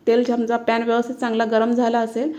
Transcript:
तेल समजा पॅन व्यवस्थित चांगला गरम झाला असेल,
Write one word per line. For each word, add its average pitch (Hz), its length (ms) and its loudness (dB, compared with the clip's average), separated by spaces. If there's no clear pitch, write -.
तेल 233 160 4
समजा 233 340 0
पॅन 233 260 0
व्यवस्थित 240 320 0
चांगला 226 300 -2
गरम 220 260 2
झाला 233 280 2
असेल, 226 400 -4